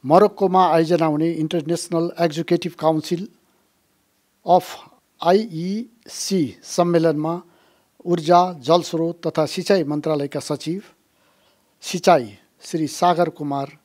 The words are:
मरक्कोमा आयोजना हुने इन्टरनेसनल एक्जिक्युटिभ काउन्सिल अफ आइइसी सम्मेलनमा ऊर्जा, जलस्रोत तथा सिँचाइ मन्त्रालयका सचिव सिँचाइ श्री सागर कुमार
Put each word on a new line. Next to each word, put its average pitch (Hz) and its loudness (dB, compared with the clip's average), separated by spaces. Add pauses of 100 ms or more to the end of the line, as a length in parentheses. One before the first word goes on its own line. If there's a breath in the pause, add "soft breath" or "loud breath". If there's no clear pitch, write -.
मरक्कोमा 185 4
आयोजना 165 2
हुने 160 0
इन्टरनेसनल 165 -4
एक्जिक्युटिभ 170 -2
काउन्सिल 160 -2 (1160)
अफ 180 4 (560)
आइइसी 190 -2 (240)
सम्मेलनमा 165 0 (600 soft breath)
ऊर्जा, 170 2 (200)
जलस्रोत 165 -2
तथा 156 0
सिँचाइ 180 -2
मन्त्रालयका 147 -4
सचिव 156 -6 (1000)
सिँचाइ 170 2 (380)
श्री 156 -6
सागर 175 0
कुमार 139 -8